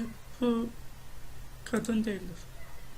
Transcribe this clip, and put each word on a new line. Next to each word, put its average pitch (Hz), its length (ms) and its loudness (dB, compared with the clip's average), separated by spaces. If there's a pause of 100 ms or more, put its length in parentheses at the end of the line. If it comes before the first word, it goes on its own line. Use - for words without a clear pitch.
(420)
bu 240 280 6 (960)
kadın 220 400 4
değildir. 180 320 -2 (600)